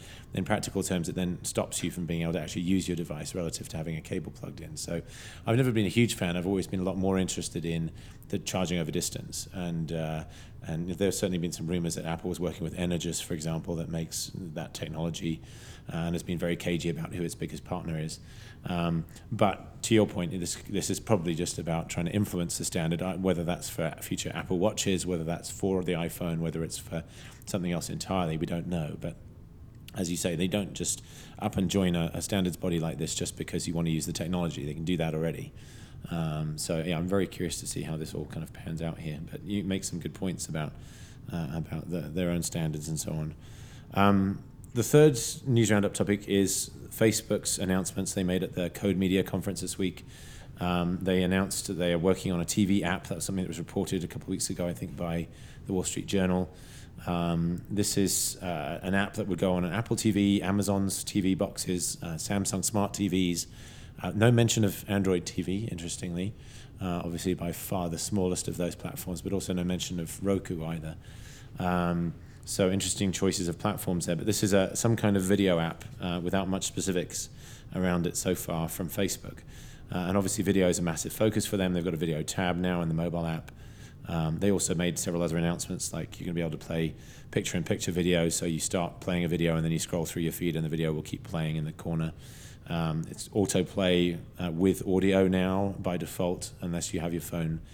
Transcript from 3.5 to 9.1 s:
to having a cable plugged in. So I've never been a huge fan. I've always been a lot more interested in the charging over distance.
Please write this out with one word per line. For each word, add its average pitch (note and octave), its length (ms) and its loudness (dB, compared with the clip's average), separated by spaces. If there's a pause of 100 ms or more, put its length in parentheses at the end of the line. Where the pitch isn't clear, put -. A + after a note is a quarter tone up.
to E2+ 80 -6
having D#2+ 180 -4
a D#2 60 -6
cable F2 320 -6
plugged - 260 -12
in. D#2 160 -12
So E2+ 260 -4 (460)
I've A2+ 100 4
never B2+ 140 4
been G#2+ 140 4
a F2+ 40 2
huge A2+ 260 6
fan. F2 200 0
I've F2+ 120 0
always F#2+ 200 2
been F#2+ 140 -2
a - 20 0
lot F#2 140 0
more F#2+ 200 4
interested F2+ 460 0
in E2 280 0 (380)
the G2+ 100 -2
charging F2+ 400 0
over D2+ 120 0
distance. - 640 -4